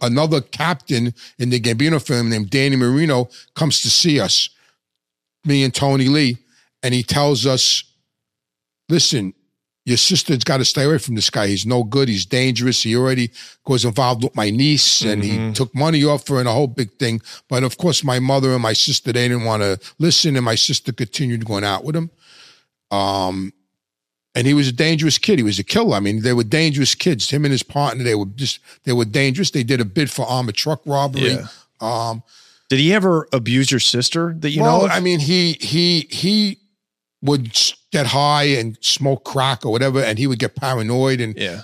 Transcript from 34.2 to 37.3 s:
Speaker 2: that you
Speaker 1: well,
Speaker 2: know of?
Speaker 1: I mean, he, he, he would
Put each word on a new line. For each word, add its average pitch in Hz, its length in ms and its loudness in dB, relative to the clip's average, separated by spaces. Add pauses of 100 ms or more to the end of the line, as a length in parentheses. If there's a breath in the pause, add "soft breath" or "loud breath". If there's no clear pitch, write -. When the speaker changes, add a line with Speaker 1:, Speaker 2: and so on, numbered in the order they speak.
Speaker 2:
that 147 120 -2
you 151 100 0
Speaker 1:
well, 185 200 6
Speaker 2:
know 196 40 4
of? 185 60 0
Speaker 1:
I 170 80 0
mean, 180 200 0
he, 170 340 2
he, 170 580 0
he 208 480 0 (640)
would 135 240 2